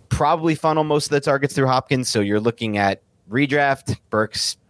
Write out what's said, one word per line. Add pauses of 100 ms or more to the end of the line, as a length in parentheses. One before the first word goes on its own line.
probably
funnel
most
of
the
targets
through
Hopkins.
So
you're
looking
at (260)
redraft. (100)
Burks, (120)